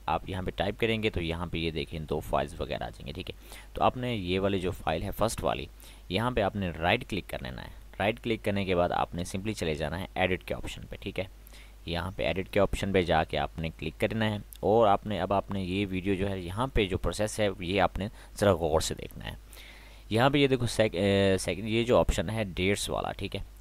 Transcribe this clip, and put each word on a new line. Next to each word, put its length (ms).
आप 220
यहाँ 140
पे 80
टाइप 280
करेंगे 300
तो 120
यहाँ 260
पे 120
ये 120
देखें 340
दो 140
फाइल्स 420
वगैरह 240
आ 40
जाएंगे। 240
ठीक 160
है, 60
तो 60
आपने 340
ये 240
वाली 200
जो 120
फाइल 320
है 80
फर्स्ट 300
वाली, 280
यहाँ 200
पे 100
आपने 300
राइट 320
क्लिक 220
कर 160
लेना 200
है। 200
राइट 200
क्लिक 220
करने 240
के 100
बाद 160
आपने 340
simply 280
चले 220
जाना 220
है 100
एडिट 260
के 100
ऑप्शन 280
पे। 60
ठीक 220
है, 100
यहाँ 240
पे 120
एडिट 240
के 120
ऑप्शन 340
पे 100
जाके 340
आपने 320
क्लिक 280
करना 280
है 160
और 240
आपने, 320
अब 140
आपने 300
ये 220
वीडियो 300
जो 120
है, 180
यहाँ 220
पे 180
जो 120
प्रोसेस 420
है 220
ये 180
आपने 300
ज़रा 160
गौर 280
से 140
देखना 300
है। 120
यहाँ 180
पे 100
ये 80
देखो 180
sec-, 300
अ, 420
सेकंड, 280
ये 180
जो 140
ऑप्शन 320
है 240
डेट्स 360
वाला, 220
ठीक 240
है, 80